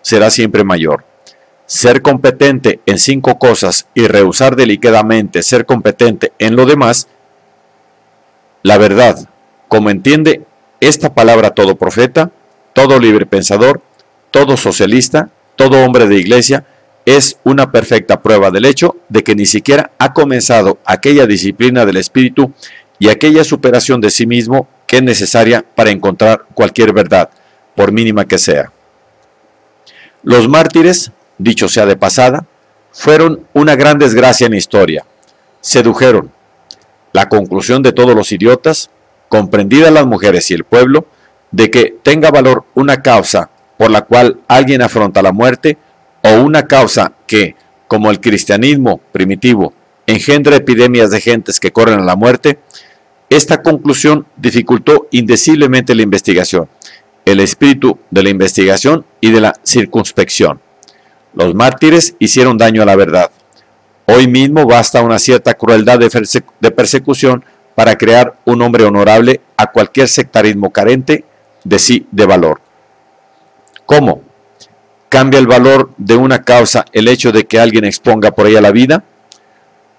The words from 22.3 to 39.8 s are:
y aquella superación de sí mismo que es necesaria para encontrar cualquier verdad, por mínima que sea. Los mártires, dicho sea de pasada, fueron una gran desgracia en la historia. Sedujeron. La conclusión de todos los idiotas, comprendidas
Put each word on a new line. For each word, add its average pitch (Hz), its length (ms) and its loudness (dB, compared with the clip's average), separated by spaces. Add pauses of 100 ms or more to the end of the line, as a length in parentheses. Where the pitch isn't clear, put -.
y 101 100 2
aquella 156 340 2
superación 127 560 -2
de 104 100 -2
sí 117 160 -4
mismo 120 420 -4 (200)
que 123 100 0
es 131 60 2
necesaria 113 600 0 (100)
para 110 160 0
encontrar 101 640 -2
cualquier 107 400 0
verdad, 92 360 0 (460)
por 101 160 0
mínima 107 340 -2
que 95 120 -2
sea. 73 340 -4 (1500)
Los 120 240 2
mártires, 165 640 0 (260)
dicho 104 300 -2
sea 107 180 0
de 98 120 0
pasada, 127 480 0 (460)
fueron 156 640 0
una 147 220 2
gran 147 220 2
desgracia 127 480 2
en 113 60 -2
la 107 60 -4
historia. 87 480 -2 (560)
Sedujeron. 117 720 0 (800)
La 98 160 -2
conclusión 104 560 -2
de 127 80 2
todos 123 240 2
los 107 160 -2
idiotas, 123 600 -2 (360)
comprendidas 107 640 2